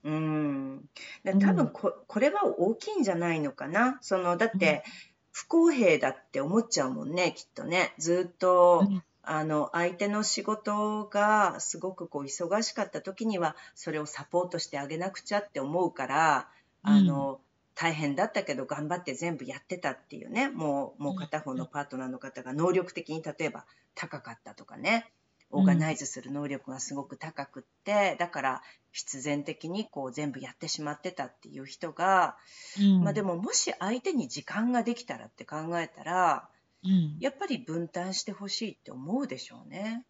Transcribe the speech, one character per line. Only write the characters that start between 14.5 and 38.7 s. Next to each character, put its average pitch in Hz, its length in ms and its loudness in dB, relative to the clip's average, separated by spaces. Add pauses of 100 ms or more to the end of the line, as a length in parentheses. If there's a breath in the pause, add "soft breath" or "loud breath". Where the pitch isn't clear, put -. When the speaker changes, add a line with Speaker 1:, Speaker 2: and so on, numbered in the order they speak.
Speaker 1:
し - 100 -6
て 143 100 -8
あ 139 80 -6
げ 156 100 -6
な 190 140 -4
く - 80 -16
ち - 160 -4
ゃ 208 60 2
っ 208 100 -14
て 139 100 -6
思 156 240 0
う 165 80 0
か 131 140 -6
ら、 143 420 2 (360 soft breath)
Speaker 2:
う 208 60 4
ん。 - 20 10
Speaker 1:
あ 208 100 10
の、 139 380 2 (340)
大 170 180 0
変 151 220 -2
だ 175 100 2
っ 220 80 -4
た 202 120 -2
け 143 100 -4
ど 131 100 -4
頑 147 240 -6
張 175 100 -2
っ 175 60 -12
て 139 80 -8
全 165 240 -4
部 127 80 -10
や 127 140 -12
っ - 80 -20
て 180 100 -8
た 156 140 -4
っ - 80 -10
て - 180 -18
い - 80 -14
う - 60 -16
ね。 254 180 0
も 143 500 -2
う、 143 40 -8
も 185 100 -2
う 190 40 -4
片 156 240 -6
方 139 120 -8
の 127 140 -6
パ 143 140 -8
ー 143 80 -8
ト 131 100 -10
ナ 131 80 -6
ー - 20 -6
の 127 100 -10
方 131 240 -14
が 127 120 -8
能 175 180 2
力 180 220 0
的 165 160 -10
に 160 120 -6
例 151 180 -8
え 156 100 -2
ば - 160 -16 (280 soft breath)
高 151 280 -10
か 117 100 -14
っ - 100 -18
た 104 120 -18
と - 100 -20
か 113 140 -18
ね。 220 320 0
Speaker 2:
う - 20 -20
ん。 - 40 -20 (340)
Speaker 1:
オ 190 120 2
ー - 20 8
ガ 185 100 8
ナ 160 160 2
イ 143 60 -2
ズ 139 100 -8
す 127 140 -10
る 127 100 -14
能 143 180 -6
力 135 220 -8
が 131 100 -10
す - 140 -8
ご 139 100 -8
く 127 120 -16
高 156 300 -10
く - 140 -18
っ - 20 -20 (220)
て、 202 280 2
Speaker 2:
う - 40 -4
ん。 - 20 -16
Speaker 1:
だ 175 100 0
か 147 140 -6
ら 131 200 -2 (300 loud breath)
必 - 280 -10
然 143 240 -2
的 160 240 -8
に 202 180 -4
こ 139 180 -10
う 127 80 -8
全 147 200 -4
部 127 80 -10
や - 100 -12
っ - 60 -20
て 156 120 -10
し - 140 -6
ま 147 100 -4
っ - 80 -10
て 185 120 -8
た 139 140 -6
っ - 80 -18
て - 140 -20
い 143 120 -14
う 135 60 -12
人 160 260 -10
が、 180 440 4 (420 loud breath)
Speaker 2:
う 202 40 4
ん。 190 220 8
Speaker 1:
ま 160 60 4
あ - 20 -2
で 196 100 0
も、 180 140 -2
も 226 160 -4
し - 260 0
相 226 220 -2
手 392 120 -2
に 254 160 0
時 - 140 -10
間 233 300 -2
が 240 100 2
で 233 120 0
き - 100 -10
た 127 140 -10
ら 110 80 -16
っ - 40 -18
て - 140 -18
考 151 120 -10 (220)
え 165 100 -4
た - 160 -18
ら、 170 440 2 (360)
Speaker 2:
う 185 40 0
ん。 165 320 4
Speaker 1:
や 269 100 0
っ - 40 -18
ぱ 403 120 -6
り 233 120 -2
分 165 300 -4
担 180 260 -6
し - 100 -4
て 208 80 -8
ほ 202 160 -10
し 214 220 -6